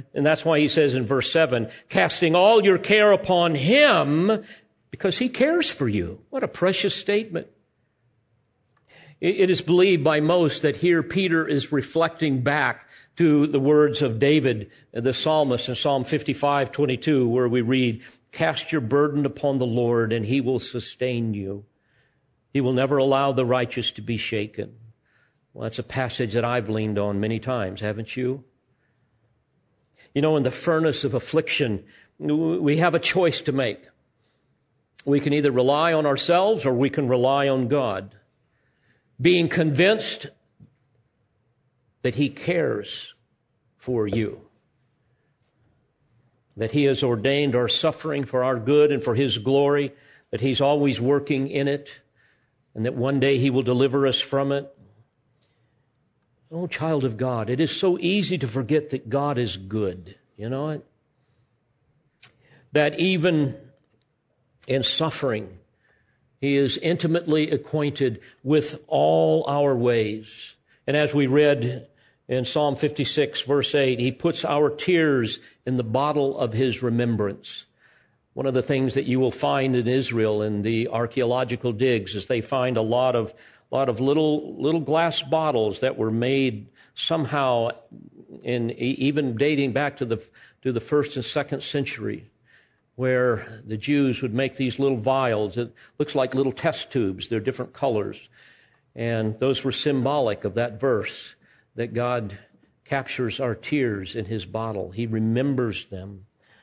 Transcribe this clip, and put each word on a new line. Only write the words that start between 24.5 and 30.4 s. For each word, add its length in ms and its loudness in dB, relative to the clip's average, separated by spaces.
Well, 80 -14
that's 160 -8
a 40 -6
passage 520 -4
that 100 0
I've 240 -2
leaned 300 -2
on 200 0
many 200 -2
times, 420 -6
haven't 340 -6
you? 300 -4
You 60 0
know, 160 4
in 60 2